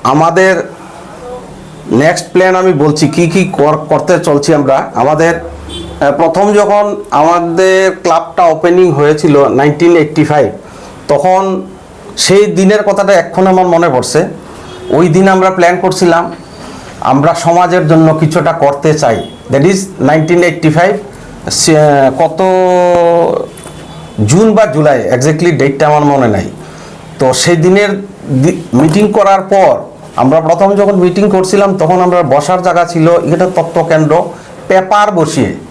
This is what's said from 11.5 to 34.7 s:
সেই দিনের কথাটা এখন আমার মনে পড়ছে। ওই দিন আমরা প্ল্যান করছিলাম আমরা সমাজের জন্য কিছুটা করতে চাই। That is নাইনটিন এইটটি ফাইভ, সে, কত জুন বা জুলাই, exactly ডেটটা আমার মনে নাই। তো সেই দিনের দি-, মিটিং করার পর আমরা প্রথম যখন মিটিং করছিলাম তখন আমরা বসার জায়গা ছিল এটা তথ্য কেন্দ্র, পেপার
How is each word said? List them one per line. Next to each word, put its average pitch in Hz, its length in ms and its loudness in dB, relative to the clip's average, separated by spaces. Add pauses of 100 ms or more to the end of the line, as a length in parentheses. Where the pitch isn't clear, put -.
সেই 196 280 2
দিনের 196 380 2
কথাটা 202 300 0
এখন 185 340 0
আমার 185 200 2
মনে 170 220 2
পড়ছে। 135 380 -2 (600)
ওই 175 180 2
দিন 185 200 4
আমরা 190 220 2
প্ল্যান 180 320 0
করছিলাম 175 500 0 (680)
আমরা 139 320 0
সমাজের 175 540 0
জন্য 160 260 4
কিছুটা 156 400 0
করতে 143 400 0
চাই। 135 360 -2 (220)
That 135 120 0
is 190 140 2 (220)
নাইনটিন 160 440 0
এইটটি 160 260 0
ফাইভ, 180 260 0 (540)
সে, - 260 0 (440)
কত 160 220 0 (1800)
জুন 202 300 2
বা 220 100 4
জুলাই, 151 460 0
exactly 156 400 0
ডেটটা 143 360 0
আমার 151 180 2
মনে 139 220 2
নাই। 98 220 -2 (680)
তো 131 140 2
সেই 170 220 0
দিনের 190 340 2 (540)
দি-, 180 120 2 (180)
মিটিং 160 380 2
করার 196 300 2
পর 190 360 2 (380)
আমরা 143 260 2
প্রথম 170 340 2
যখন 202 200 2
মিটিং 180 340 2
করছিলাম 190 480 0
তখন 185 240 0
আমরা 180 220 2
বসার 151 380 0
জায়গা 175 240 0
ছিল 165 240 0 (240)
এটা 175 120 0 (100)
তথ্য 165 280 -2
কেন্দ্র, 156 400 0 (440)
পেপার 202 440 2